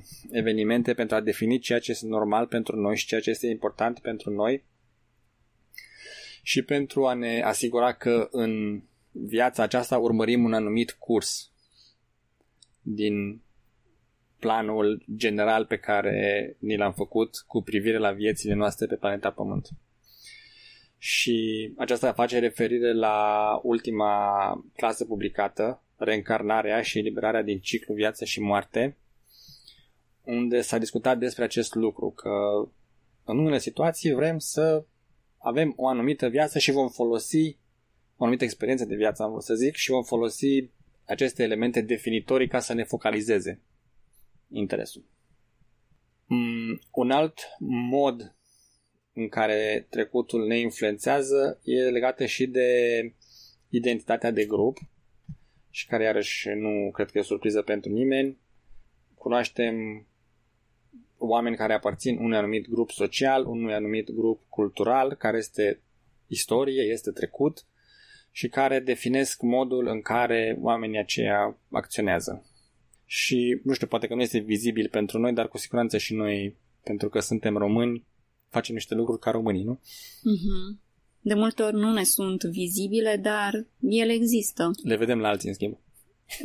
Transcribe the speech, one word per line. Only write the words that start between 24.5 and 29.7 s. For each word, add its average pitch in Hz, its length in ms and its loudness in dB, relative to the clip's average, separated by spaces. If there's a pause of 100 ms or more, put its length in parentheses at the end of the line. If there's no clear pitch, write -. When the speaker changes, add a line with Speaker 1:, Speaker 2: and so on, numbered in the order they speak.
Speaker 1:
clasă 113 300 -2
publicată, 104 800 -2 (140)
Reîncarnarea 107 840 0
și - 160 -4
eliberarea 107 440 0
din 104 180 -2
ciclu - 340 -4
viață 107 320 -2
și - 140 -4
moarte, 104 580 0 (1300)